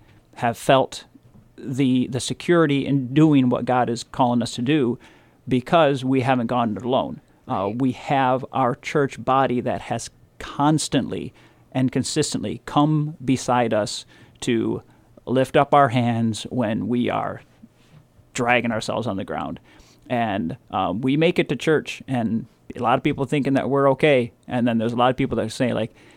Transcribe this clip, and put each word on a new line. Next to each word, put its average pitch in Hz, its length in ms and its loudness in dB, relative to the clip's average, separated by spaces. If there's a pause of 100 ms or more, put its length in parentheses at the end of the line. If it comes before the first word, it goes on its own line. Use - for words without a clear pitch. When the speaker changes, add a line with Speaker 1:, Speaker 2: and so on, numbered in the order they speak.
(360)
Speaker 1:
have 117 220 -2
felt - 480 2 (520)
the, 127 500 0
the 127 120 -6
security 151 680 2
in 135 280 -2
doing 147 360 6
what 127 160 0
God 123 240 2
is 117 140 -4
calling 120 380 0
us 110 140 -6
to 123 60 -6
do 123 380 0 (480)
because 139 580 2
we 131 160 2
haven't 123 260 0
gone 120 280 0
it 98 80 -8
alone. 117 380 -2 (260)
Uh, 101 180 -2
Speaker 2:
Right. 113 160 -4
Speaker 1:
we 131 120 0
have 131 600 0
our 127 220 0
church - 500 -2
body 131 360 2
that 101 200 -4
has - 300 -8 (260)
constantly - 960 -2 (380)
and 131 200 0
consistently 120 760 -4
come 151 580 0
beside 123 480 2
us 104 320 -4 (360)
to 110 420 0 (420)
lift 131 320 0
up 143 160 4
our 139 160 6
hands 113 600 0
when 107 360 -2
we 120 220 0
are 101 320 -4 (920)
dragging 120 360 2
ourselves 110 360 -4
on 101 100 -4
the 92 60 -6
ground. 78 360 -8 (480)
And, 110 500 -2 (120)
um, 95 320 -2
we 131 160 2
make 170 220 2
it 160 100 -2
to 151 60 -2
church, - 520 -2
and 113 380 -2 (300)
a - 80 -6
lot 123 160 2
of - 40 -8
people 139 220 -2
thinking 139 300 0
that 123 120 0
we're 139 260 2
okay. 131 380 2 (160)
And 123 200 0
then 113 100 2
there's 113 160 0
a - 20 -6
lot 120 140 4
of 127 80 0
people 131 200 -2
that 110 140 -2
say, 117 220 -2
like, 113 200 -4 (240)